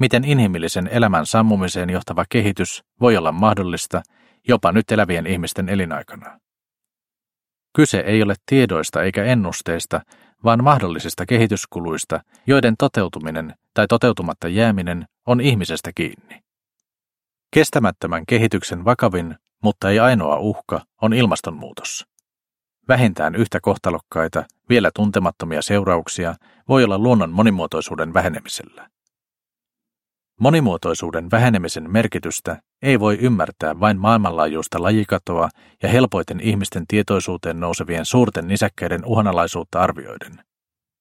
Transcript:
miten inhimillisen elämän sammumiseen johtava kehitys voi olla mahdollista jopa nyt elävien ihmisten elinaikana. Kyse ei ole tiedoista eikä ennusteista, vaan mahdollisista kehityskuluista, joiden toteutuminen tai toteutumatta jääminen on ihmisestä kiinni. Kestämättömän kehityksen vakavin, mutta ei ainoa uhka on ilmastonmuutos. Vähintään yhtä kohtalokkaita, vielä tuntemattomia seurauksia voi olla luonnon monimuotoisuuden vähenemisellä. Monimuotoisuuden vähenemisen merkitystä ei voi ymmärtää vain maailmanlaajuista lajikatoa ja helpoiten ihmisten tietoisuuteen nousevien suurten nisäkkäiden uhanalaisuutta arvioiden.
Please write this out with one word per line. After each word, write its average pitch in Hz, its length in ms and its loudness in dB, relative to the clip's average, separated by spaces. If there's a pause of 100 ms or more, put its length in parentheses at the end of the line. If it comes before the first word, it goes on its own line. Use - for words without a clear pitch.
miten 127 240 2
inhimillisen 92 680 0
elämän 98 340 2
sammumiseen 95 640 0
johtava 90 380 -4
kehitys 101 560 -2 (160)
voi 117 160 6
olla 80 160 0
mahdollista 90 680 0 (460)
jopa 113 240 2
nyt 113 180 0
elävien 90 360 0
ihmisten 90 420 -4
elinaikana. 90 720 -6 (1400)
Kyse 143 220 4
ei 107 240 0
ole 101 120 0 (120)
tiedoista 95 560 0
eikä 95 220 -2
ennusteista, 90 760 -2 (440)
vaan 117 200 4
mahdollisista 92 640 0
kehityskuluista, 90 920 -2 (260)
joiden 123 320 4
toteutuminen 80 760 -4 (200)
tai 107 120 2
toteutumatta 98 640 0
jääminen 90 580 0 (200)
on 123 140 2
ihmisestä 98 540 -2
kiinni. - 460 -8 (1120)
Kestämättömän 92 760 0
kehityksen 110 580 0
vakavin, 92 520 0 (260)
mutta 101 280 0
ei 101 80 4
ainoa 107 380 4
uhka 95 440 -4 (220)
on 113 120 2
ilmastonmuutos. - 920 -2 (840)
Vähintään 107 460 2
yhtä 107 280 0
kohtalokkaita, 82 840 -2 (240)
vielä 120 260 4
tuntemattomia 90 680 -2
seurauksia 92 720 -2 (340)
voi 131 160 6
olla 101 140 0
luonnon 107 320 2
monimuotoisuuden 82 840 0
vähenemisellä. - 760 -4 (1500)
Monimuotoisuuden 87 880 0
vähenemisen 92 600 0
merkitystä 90 720 -4 (200)
ei 131 180 4
voi 104 200 2
ymmärtää 85 600 -2
vain 104 180 2
maailmanlaajuista 85 840 0
lajikatoa 92 640 0 (340)
ja 101 60 -2
helpoiten 101 520 0
ihmisten 98 480 -4
tietoisuuteen 92 720 -2
nousevien 85 440 -4
suurten 104 440 0
nisäkkäiden 90 560 -4
uhanalaisuutta 90 760 -2
arvioiden. - 640 -6 (560)